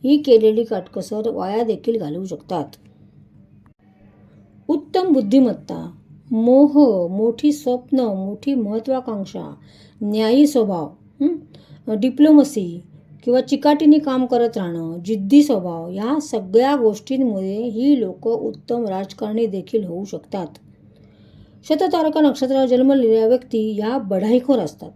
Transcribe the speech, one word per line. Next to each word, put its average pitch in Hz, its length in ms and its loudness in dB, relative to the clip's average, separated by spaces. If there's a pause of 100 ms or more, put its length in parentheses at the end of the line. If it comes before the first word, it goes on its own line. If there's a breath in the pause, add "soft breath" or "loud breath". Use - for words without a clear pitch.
ही 277 140 4
केलेली 226 460 4
काटकसर 214 640 -8
वाया 196 340 -4
देखील 226 360 -4
घालवू 170 260 -8
शकतात. 165 400 -8 (2000 soft breath)
उत्तम 349 460 -2
बुद्धिमत्ता, 202 800 0 (400)
मोह, 247 400 4 (400)
मोठी 226 400 0
स्वप्न, 254 480 -4
मोठी 208 540 -4
महत्त्वाकांक्षा, 220 1000 -6 (480 soft breath)
न्यायी 220 460 4
स्वभाव, 196 420 0 (320)
हं, 330 140 0 (640 soft breath)
डिप्लोमसी 254 840 4 (400)
किंवा 247 180 2
चिकाटीने 294 560 4
काम 262 280 -2
करत 233 320 0
राहणं, 170 480 -6
जिद्दी 208 380 4
स्वभाव, 175 460 -2
या 220 320 -4
सगळ्या 233 540 0
गोष्टींमुळे 214 880 -2
ही 247 360 0
लोकं 208 320 -4
उत्तम 226 540 -6
राजकारणी 208 600 -6
देखील 196 380 -6
होऊ 180 220 -8
शकतात. 175 420 -10 (1200 soft breath)
शततारका 311 520 0
नक्षत्रावर 269 440 2
जन्मलेल्या 247 600 2
व्यक्ती 226 480 -2
या 214 220 -4
बढाईखोर 226 600 0
असतात. 156 360 -8